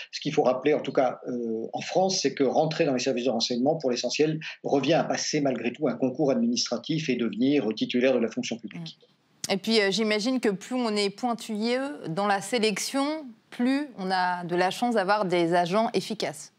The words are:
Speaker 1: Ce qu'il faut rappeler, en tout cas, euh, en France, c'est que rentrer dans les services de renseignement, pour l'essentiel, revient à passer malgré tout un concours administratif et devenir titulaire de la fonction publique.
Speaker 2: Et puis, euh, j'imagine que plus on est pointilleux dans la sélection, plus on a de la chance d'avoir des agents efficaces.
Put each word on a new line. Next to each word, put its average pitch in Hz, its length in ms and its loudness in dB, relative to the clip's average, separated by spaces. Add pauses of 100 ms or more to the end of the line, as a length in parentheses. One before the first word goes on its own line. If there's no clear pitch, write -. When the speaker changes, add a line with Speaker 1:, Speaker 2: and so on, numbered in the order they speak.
(120)
Speaker 1:
Ce - 80 -8
qu'il 151 140 -4
faut 147 100 4
rappeler, 127 300 2
en 127 80 0
tout 135 100 -6
cas, 131 280 2 (100)
euh, 117 420 -4
en 123 80 -8
France, 190 420 0
c'est 139 120 0
que 143 100 2
rentrer 151 400 2
dans 139 100 2
les 123 60 0
services 120 260 0
de 131 60 0
renseignement, 123 460 0
pour 135 120 0
l'essentiel, 147 520 0 (220)
revient 139 320 2
à 135 100 2
passer - 340 -2
malgré 123 320 0
tout 151 160 -2
un 120 80 0
concours 135 360 0
administratif 120 760 0
et 127 80 2
devenir 117 500 2 (100)
titulaire 123 380 2
de 120 60 2
la 113 100 0
fonction 120 280 -6
publique. 85 420 -14 (500)
Speaker 2:
Et 196 80 2
puis, 220 220 2
euh, 196 100 4
j'imagine 214 520 0
que 226 80 2
plus 196 260 -4
on 226 220 -2
est 202 120 2
pointilleux 233 800 -4 (220)
dans 196 180 -2
la 196 140 2
sélection, 262 840 -2 (240)
plus 269 380 0 (100)
on 190 140 -4
a 180 320 0
de 175 140 -2
la 180 120 4
chance 240 260 0
d'avoir 208 280 4
des 175 300 2
agents 180 400 2
efficaces. - 640 -4